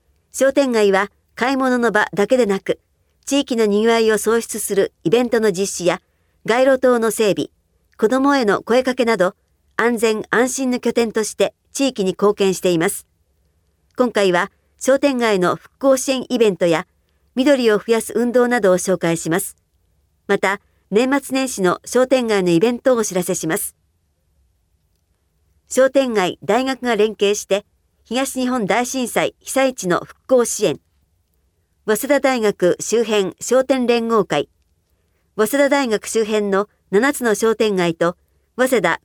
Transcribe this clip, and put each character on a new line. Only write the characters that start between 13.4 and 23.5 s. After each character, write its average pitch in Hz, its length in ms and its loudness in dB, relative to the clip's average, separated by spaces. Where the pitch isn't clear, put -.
今 247 140 0
回 202 220 0
は、 175 180 0
商 269 180 2
店 285 180 0
街 226 220 0
の 175 160 0
復 - 240 -20
興 269 180 2
支 262 140 -6
援 262 180 -2
イ 247 80 -2
ベ 220 140 4
ン 180 60 -4
ト 180 100 -2
や、 165 220 0
緑 254 340 2
を 214 80 2
増 - 140 -6
や 226 80 2
す - 160 -12
運 240 160 0
動 240 160 2
な 240 120 0
ど 190 120 4
を 180 60 2
紹 185 200 -2
介 165 180 -2
し 165 140 -6
ま 170 80 0
す。 - 180 -8
ま 202 120 0
た、 196 220 -2
年 233 180 2
末 269 240 -2
年 262 140 -2
始 254 160 -6
の 180 220 0
商 254 240 0
店 254 180 2
街 208 160 0
の 180 80 2
イ 170 80 4
ベ 220 140 2
ン 240 80 -6
ト 262 140 2
を - 20 -4
お 226 80 -2
知 - 100 -8
ら 180 80 -2
せ 180 140 -4
し 165 100 -8
ま 160 120 -2